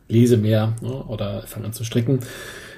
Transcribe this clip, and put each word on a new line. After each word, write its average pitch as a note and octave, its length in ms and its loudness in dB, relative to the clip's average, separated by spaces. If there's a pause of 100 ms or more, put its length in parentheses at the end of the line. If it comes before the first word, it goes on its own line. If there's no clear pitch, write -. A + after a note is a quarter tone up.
lese A#2+ 300 6
mehr, G#2+ 440 2
ne, C3 240 -8
oder G#2 420 -6
fange A2 180 -10
an G#2+ 80 -8
zu A2+ 100 -10
stricken. B2 360 0 (580)